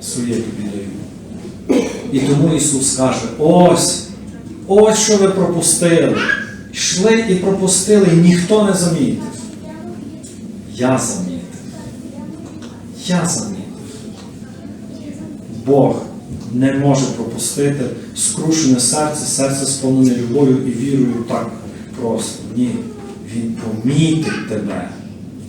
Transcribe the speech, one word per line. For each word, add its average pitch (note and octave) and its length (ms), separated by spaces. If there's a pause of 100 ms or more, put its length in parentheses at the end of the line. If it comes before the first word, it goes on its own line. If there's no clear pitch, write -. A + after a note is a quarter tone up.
своє A#2+ 320
тобі G#2 380
даю». - 1080 (320)
І C3 80
тому D#3 340
Ісус - 420
каже: C3 240 (180)
«Ось, F3 680 (600)
ось G#3+ 320
що G#3+ 180
ви G3 120
пропустили. E3+ 880 (560)
Йшли A3 560
і F#3 60
пропустили, F#3+ 760
і E3 40
ніхто F3+ 480
не G3 80
замітив. D#3+ 500 (1500)
Я B2 240
замітив. F2+ 420 (1700)
Я F3 200
замітив». G3+ 300 (2000)
Бог C3+ 360 (500)
не C3+ 200
може C#3 320
пропустити B2 800 (320)
скрушене D3+ 640
серце, D3+ 460
серце, C3+ 400
сповнене B2+ 500
любов'ю B2+ 400
і - 140
вірою, A#2 580
так A2+ 220 (500)
просто. A2 420 (140)
Ні. B2 140 (680)
Він A2+ 200 (100)
помітить D3 840
тебе. G2+ 400 (600)